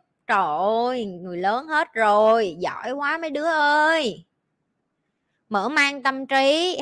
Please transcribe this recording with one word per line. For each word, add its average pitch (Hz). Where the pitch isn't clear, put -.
Trời 175
ơi, 247
người 180
lớn 220
hết 311
rồi. 214
Giỏi 180
quá 285
mấy 330
đứa 294
ơi. 302
Mở 202
mang 285
tâm 269
trí, 294